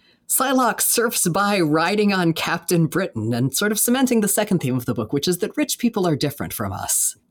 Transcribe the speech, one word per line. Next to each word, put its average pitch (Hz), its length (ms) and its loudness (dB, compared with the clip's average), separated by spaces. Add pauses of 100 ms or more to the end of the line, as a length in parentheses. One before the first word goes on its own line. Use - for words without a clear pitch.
(300)
Psylocke 262 500 2
surfs - 480 0
by 202 320 2
riding 175 540 2
on 175 180 2
Captain 165 560 0
Britain 120 460 -2
and 123 200 0
sort 208 200 0
of 208 60 -2
cementing 247 420 2
the 202 80 0
second 208 300 0
theme 127 180 -2
of 120 80 -4
the 127 80 -2
book, 113 180 -4
which 143 160 0
is 180 120 0
that - 180 -4
rich 294 200 -2
people 220 300 0
are 160 80 2
different - 380 -4
from 98 180 -6
us. - 460 -2 (140)